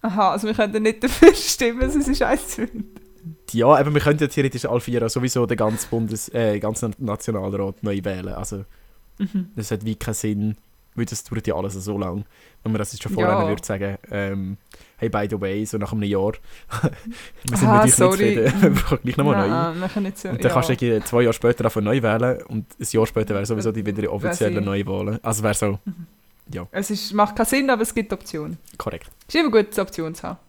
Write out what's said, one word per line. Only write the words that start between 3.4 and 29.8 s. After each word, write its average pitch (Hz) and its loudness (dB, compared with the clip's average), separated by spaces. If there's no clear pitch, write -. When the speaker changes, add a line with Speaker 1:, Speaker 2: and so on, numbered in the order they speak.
Speaker 2:
Ja, 117 4
aber 143 6
wir 147 4
könnten 147 4
ja 143 2
theoretisch 131 -2
alle 120 0
vier 117 0
sowieso 120 0
den 117 0
ganzen 110 0
Bundes-, 113 -2
äh, 110 2
ganzen 107 -4
Nationalrat 98 -4
neu 101 -4
wählen. 92 -6
Also, 101 -8
Speaker 1:
Mhm. 190 -4
Speaker 2:
das 107 -8
hat 107 -4
wie 110 -2
keinen 110 -6
Sinn, 107 -2
weil 117 -2
das - -10
dauert - -8
ja 90 -2
alles 92 -4
so 98 -6
lang. 101 -4
Wenn 110 -2
man 107 0
das 104 -6
jetzt 113 -14
schon 104 -4
Speaker 1:
Ja. - 2
Speaker 2:
vorher 101 2
würde 104 -4
sagen, 98 -4
ähm, 98 -4
«Hey, 117 -4
by - -2
the 104 -4
way, 101 -2
so 110 -6
nach 101 -4
einem 107 -2
Jahr, 101 0
<laughs> 107 -6
wir 120 -2
sind 190 4
Speaker 1:
Aha, - 6
Speaker 2:
mit - 8
euch - 6
Speaker 1:
sorry. 190 4
Speaker 2:
nicht 127 4
zufrieden, - 2
<laughs> - -
wir 156 8
brauchen - 2
gleich 123 -2
nochmal - 2
Speaker 1:
Nein, 165 0
Speaker 2:
neu.» 175 -6
Speaker 1:
wir 185 -4
können 196 -2
nicht 196 -8
so, 190 -8
Speaker 2:
Und 127 -4
dann - 4
Speaker 1:
ja. 113 4
Speaker 2:
kannst - 2
du 127 2
irgendwie 117 2
zwei 120 2
Jahre 113 4
später 120 2
davon 110 0
neu 120 2
wählen 117 0
und 110 -8
ein 120 -6
Jahr 110 4
später 107 -2
wäre 101 -2
sowieso 110 -2
die 104 -4
wieder 104 -2
Speaker 1:
Wär - -2
Speaker 2:
offizielle 104 -2
Speaker 1:
sie. 101 -2
Speaker 2:
Neuwahlen. 98 -2
Also 107 -2
wäre 104 2
so, 101 -2
Speaker 1:
Mhm. 175 -10
Speaker 2:
ja. 180 -10
Speaker 1:
Es 196 -4
ist, 202 -6
macht 208 2
keinen 233 2
Sinn, 269 2
aber 226 2
es 226 -2
gibt 214 -2
Optionen. 160 -8
Speaker 2:
Korrekt. - -8
Speaker 1:
Es - -6
ist 330 4
immer 294 2
gut, 208 4
die 208 0